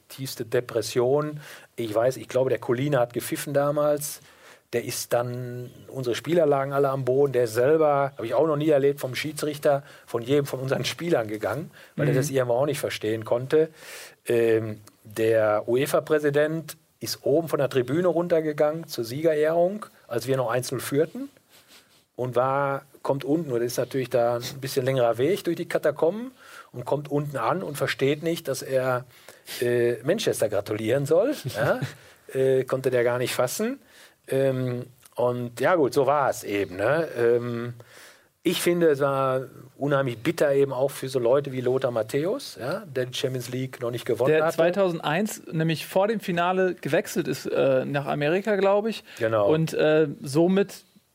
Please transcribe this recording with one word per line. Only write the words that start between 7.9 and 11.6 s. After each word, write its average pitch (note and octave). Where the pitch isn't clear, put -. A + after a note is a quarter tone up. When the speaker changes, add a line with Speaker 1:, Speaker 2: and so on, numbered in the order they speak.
Speaker 1:
habe A2+
ich A#2
auch C#3+
noch D3+
nie D3+
erlebt, C#3+
vom B2+
Schiedsrichter, D3
von A#2+
jedem C#3
von C3+
unseren C3
Spielern D3+
gegangen, G#2+